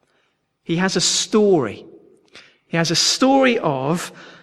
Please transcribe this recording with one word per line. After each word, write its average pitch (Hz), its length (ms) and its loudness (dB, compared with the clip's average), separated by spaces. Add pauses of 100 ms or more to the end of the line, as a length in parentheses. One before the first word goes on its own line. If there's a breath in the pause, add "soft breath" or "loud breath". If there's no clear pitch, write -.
(640)
He 165 140 -4
has 185 180 -2
a 185 60 -2
story. 180 840 0 (800 loud breath)
He - 100 -6
has 165 140 0
a 165 60 -2
story 262 640 2
of, 147 520 -4 (300 loud breath)